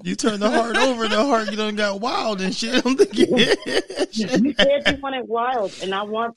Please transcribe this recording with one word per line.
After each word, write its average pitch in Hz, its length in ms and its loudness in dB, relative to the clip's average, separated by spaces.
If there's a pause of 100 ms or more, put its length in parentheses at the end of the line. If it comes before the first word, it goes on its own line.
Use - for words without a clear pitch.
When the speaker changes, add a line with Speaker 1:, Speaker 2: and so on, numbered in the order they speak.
Speaker 1:
You 180 120 -4
turn 214 260 -2
the 208 100 2
heart 226 260 2
over, 240 300 2
the 214 80 0 (100)
heart, 220 240 0
you 214 80 -4
done 214 180 -2
got 202 260 -2
wild 233 400 -2
and 190 140 -2
shit. 240 300 0
<laughs> - 0 -
I'm 262 100 2
thinking, 302 320 4
<laughs> - 880 0
Speaker 2:
You 220 400 0
said 285 340 2
you 285 140 2
wanted 262 260 -6
wild, 233 540 -2
and 190 140 -4
I 202 80 -4
want 220 340 -4